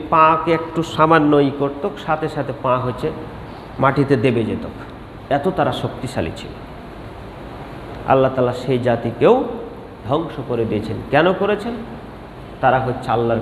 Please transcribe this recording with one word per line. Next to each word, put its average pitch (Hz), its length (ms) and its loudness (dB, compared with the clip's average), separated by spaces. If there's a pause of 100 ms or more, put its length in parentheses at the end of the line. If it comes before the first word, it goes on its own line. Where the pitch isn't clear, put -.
(100)
পাকে 160 420 6
একটু 165 300 0
সামান্য 156 540 6
ই 143 220 6
করত, 143 300 -2 (180)
সাথে 160 220 0
সাথে 131 240 -4 (100)
পা 127 140 2
হচ্ছে 123 340 -2 (680)
মাটিতে 139 380 4
দেবে 117 280 2
যেত, 98 220 -4 (640)
এত - 260 0
তারা 135 160 2
শক্তিশালী - 640 -4
ছিল। - 140 -12 (1600)
আল্লাহ 131 280 6
তাআলা 123 160 2
সেই 127 260 0
জাতিকেও 120 640 4 (640)
ধ্বংস 160 400 -2
করে 113 160 0
দিয়েছেন। 104 320 -4 (140)
কেন 160 220 6
করেছেন? 202 400 0 (880)
তারা 127 180 6
হচ্ছে 123 320 -2
আল্লাহর 117 320 2